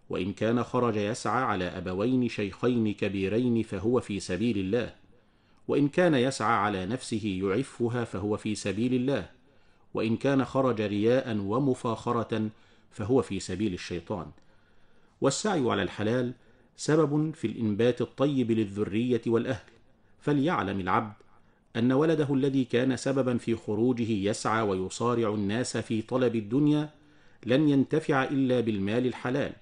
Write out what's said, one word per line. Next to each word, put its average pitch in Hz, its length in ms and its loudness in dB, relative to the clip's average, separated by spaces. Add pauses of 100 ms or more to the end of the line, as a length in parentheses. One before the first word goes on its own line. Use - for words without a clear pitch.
وإن 90 240 -4
كان 117 300 0
خرج 120 320 0
يسعى 107 480 -2
على 101 220 -2
أبوين 95 640 -2
شيخين 110 640 0
كبيرين 107 720 0
فهو 110 360 0
في 101 200 -4
سبيل 101 380 -2
الله، 98 380 -2 (720)
وإن 139 200 2
كان 170 280 4
يسعى 120 380 2
على 101 320 0
نفسه 104 580 -4
يعفها 117 600 -2
فهو 104 340 -4
في 107 180 -4
سبيل 107 380 -2
الله، 127 360 -2 (640)
وإن 107 240 0
كان 135 280 2
خرج 127 360 0
رياء 110 560 2
ومفاخرة 113 1120 -2 (420)
فهو 120 300 0
في 98 180 -6
سبيل 95 340 -4
الشيطان". 87 540 -8 (920)
والسعي 139 480 0
على 101 120 0
الحلال 123 520 -2 (420)
سبب 151 600 2
في - 120 -4
الإنبات 113 540 2
الطيب 131 500 0
للذرية 110 760 0
والأهل، 117 380 0 (540)
فليعلم 135 600 0
العبد 104 340 0 (640)
أن 120 160 4
ولده 147 420 2
الذي 135 320 2
كان 123 320 0
سببا 127 400 0
في 113 180 0
خروجه 113 560 0
يسعى 110 500 0
ويصارع 110 680 0
الناس 107 480 -2
في 110 240 -2
طلب 120 340 0
الدنيا 147 540 2 (560)
لن 143 240 4
ينتفع 139 540 2
إلا 127 360 2
بالمال 110 480 0
الحلال. 123 540 -4